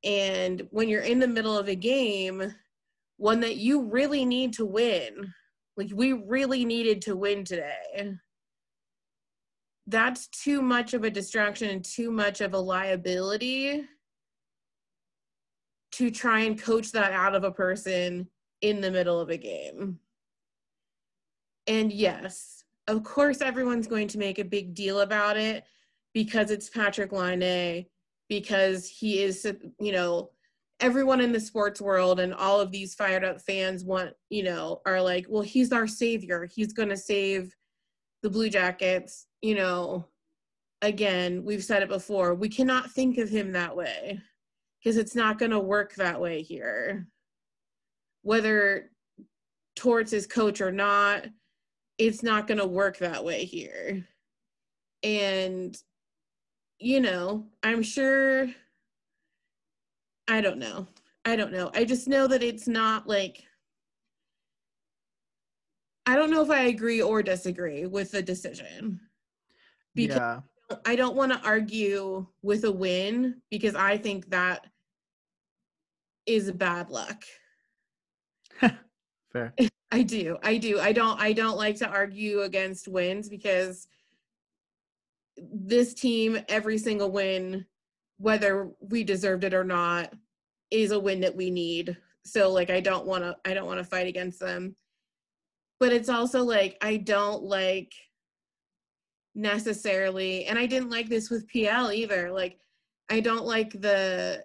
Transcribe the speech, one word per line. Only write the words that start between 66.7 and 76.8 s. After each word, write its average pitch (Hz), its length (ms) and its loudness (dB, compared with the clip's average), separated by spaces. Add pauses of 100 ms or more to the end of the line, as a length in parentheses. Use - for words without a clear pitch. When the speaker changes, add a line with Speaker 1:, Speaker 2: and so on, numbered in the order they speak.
Speaker 1:
or 214 220 2
disagree 180 640 -4
with 196 240 -4
the 202 120 -2
decision. 180 800 -8 (920)
Because 143 220 0
Speaker 2:
Yeah. 120 240 -2 (440)
Speaker 1:
I 240 120 2
don't 247 200 2
wanna 262 280 2
argue 202 800 0 (140)
with 208 240 2
a 214 80 2
win 196 800 0
because 208 240 0
I 196 240 2
think 196 320 -6
that 180 360 -2 (1600)
is 208 240 2
bad 175 400 -4